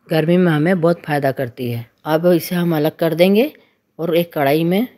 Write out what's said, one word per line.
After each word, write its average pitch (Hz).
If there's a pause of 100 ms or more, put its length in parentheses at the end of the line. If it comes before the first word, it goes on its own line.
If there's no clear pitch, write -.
गर्मी 165
में 180
हमें 160
बहुत 170
फ़ायदा 139
करती 123
है। 117 (200)
अब 160
इसे 180
हम 170
अलग 156
कर 165
देंगे 202 (480)
और 165
एक 170
कढ़ाई 151
में 190 (100)